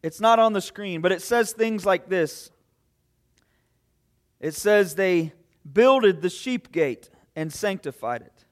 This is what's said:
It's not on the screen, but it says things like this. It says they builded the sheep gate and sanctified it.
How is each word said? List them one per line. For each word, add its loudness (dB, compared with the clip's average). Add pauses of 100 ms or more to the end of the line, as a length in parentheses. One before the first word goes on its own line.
It's -10
not 4
on 4
the -2
screen, -10
but 2
it -2
says 0
things -4
like 0
this. -4 (1900)
It -8
says 2
they 0 (380)
builded 4
the -2
sheep -8
gate -4 (240)
and -8
sanctified -8
it. -20